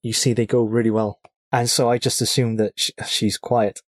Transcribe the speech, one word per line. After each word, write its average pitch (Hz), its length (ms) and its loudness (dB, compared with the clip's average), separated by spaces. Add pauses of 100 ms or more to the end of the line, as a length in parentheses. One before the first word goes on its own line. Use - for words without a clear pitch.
you 113 120 -6
see 123 200 2
they 113 120 0
go 120 180 2
really 113 280 2
well. 107 280 -2 (320)
And 120 180 0
so 123 200 2
I 120 80 2
just - 240 -2
assume 117 340 0
that 107 220 0
sh-, - 140 -4 (140)
she's - 320 -2
quiet, 110 440 -2 (120)